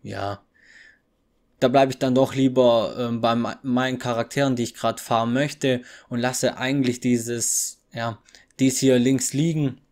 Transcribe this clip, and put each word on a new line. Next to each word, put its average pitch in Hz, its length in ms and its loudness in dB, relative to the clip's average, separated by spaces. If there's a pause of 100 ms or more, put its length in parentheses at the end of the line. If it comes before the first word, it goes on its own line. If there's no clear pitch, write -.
ja, 101 380 -8 (1160)
da 131 100 2
bleib 135 200 4
ich 131 80 -8
dann 131 160 0
doch 131 220 2
lieber, 123 640 4
ähm, 117 220 -4
bei 117 140 2
me-, 117 280 -4
meinen 127 360 -2
Charakteren, 123 560 -2
die 120 80 -2
ich - 120 -8
grad 113 240 -4
farmen 117 340 0
möchte, 131 480 -2 (280)
und 120 100 -6
lasse 127 380 -2
eigentlich 127 420 -2
dieses, 120 840 -2 (120)
ja, 113 280 -8 (380)
dies 131 200 2
hier 131 200 6
links 127 340 0
liegen. 151 460 -2 (120)